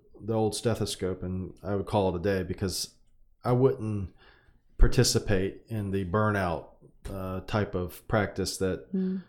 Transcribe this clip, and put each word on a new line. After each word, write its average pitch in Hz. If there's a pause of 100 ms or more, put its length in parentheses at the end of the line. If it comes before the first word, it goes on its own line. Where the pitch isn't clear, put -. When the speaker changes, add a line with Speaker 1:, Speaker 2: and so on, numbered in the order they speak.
(220)
Speaker 1:
the 110
old 110
stethoscope 101
and 92 (100)
I 98
would 95
call 95
it 90
a -
day, 95
because 90 (540)
I 120
wouldn't 110 (680)
participate 110
in 107
the 98
burnout, 95 (460)
uh, 92
type 104
of 90
practice 95
that -
Speaker 2:
Mm. 185